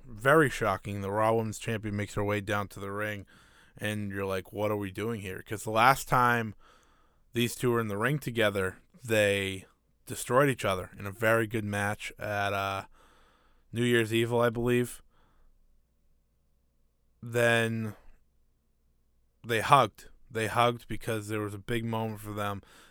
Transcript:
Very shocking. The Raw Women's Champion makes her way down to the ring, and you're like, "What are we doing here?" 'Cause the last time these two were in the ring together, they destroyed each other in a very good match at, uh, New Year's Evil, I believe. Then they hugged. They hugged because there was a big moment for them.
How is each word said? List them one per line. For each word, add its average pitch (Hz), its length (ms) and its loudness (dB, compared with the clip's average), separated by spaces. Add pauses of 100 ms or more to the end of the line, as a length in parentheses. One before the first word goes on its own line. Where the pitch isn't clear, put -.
Very 135 400 4
shocking. 101 520 -2
The 98 100 -4
Raw 110 240 2
Women's 110 240 -2
Champion 107 380 -4
makes 104 180 -6
her 104 100 -2
way 104 160 0
down 104 280 -4
to - 120 -16
the 98 120 -8
ring, 104 340 -6 (500)
and 104 360 -4
you're 98 120 -4
like, 95 280 -4
"What 107 180 -2
are 107 60 0
we 101 160 -4
doing 107 280 -6
here?" 95 220 -10
'Cause - 220 -10
the 113 60 -6
last 120 380 4
time 120 460 2 (800)
these 117 200 -2
two 123 180 0
were 117 80 2
in 113 80 -4
the 101 100 -6
ring 127 200 0
together, 104 600 -2 (240)
they 101 640 2 (400)
destroyed 127 420 2
each 127 160 -2
other 92 320 -2
in 98 100 -10
a 101 40 -6
very 113 360 2
good 107 180 -4
match 104 540 -4
at, 101 360 -2
uh, 98 300 -4 (880)
New 117 120 -2
Year's 117 300 2
Evil, 117 260 2
I 120 80 4
believe. 120 540 0 (2250)
Then 113 760 0 (1500)
they 113 140 0
hugged. 123 460 4 (240)
They 110 180 -2
hugged 120 400 2
because 110 400 -6
there 107 120 -4
was 104 140 -6
a 104 40 -12
big 113 260 -4
moment 113 360 -4
for 104 120 -12
them. 101 300 -6 (280)